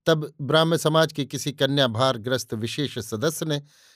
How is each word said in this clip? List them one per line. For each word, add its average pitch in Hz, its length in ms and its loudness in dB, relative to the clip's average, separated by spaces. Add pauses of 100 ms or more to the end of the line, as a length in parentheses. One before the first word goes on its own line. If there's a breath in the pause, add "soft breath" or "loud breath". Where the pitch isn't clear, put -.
तब 156 340 2
ब्राह्म 160 360 2
समाज 160 360 2
के 143 120 -4
किसी 139 280 -6
कन्या 139 340 2
भारग्रस्त 123 680 0
विशेष 117 440 -6
सदस्य 127 480 -4
ने 147 160 -2 (340 soft breath)